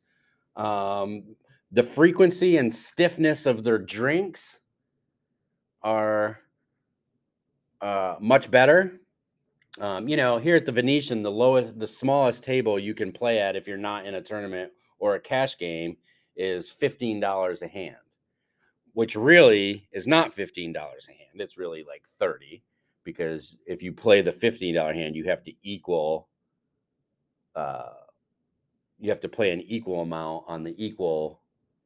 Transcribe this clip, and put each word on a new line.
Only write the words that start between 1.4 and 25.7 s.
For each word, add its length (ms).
the 100
frequency 760
and 160
stiffness 720
of 180
their 140
drinks 800
are, 580
uh, 400
much 300
better. 500
Um, 280
you 100
know, 200
here 200
at 100
the 60
Venetian, 500
the 80
lowest, 480
the 80
smallest 560
table 360
you 140
can 200
play 260
at 180
if 100
you're 120
not 260
in 120
a 60
tournament 500
or 160
a 60
cash 360
game 400
is 340
fifteen 520
dollars 420
a 60
hand, 280
which 240
really 760
is 140
not 280
fifteen 380
dollars 360
a 40
hand. 280
It's 180
really, 280
like, 180
thirty, 440
because 520
if 160
you 100
play 300
the 100
fifteen 420
dollar 200
hand, 200
you 100
have 200
to 80
equal, 680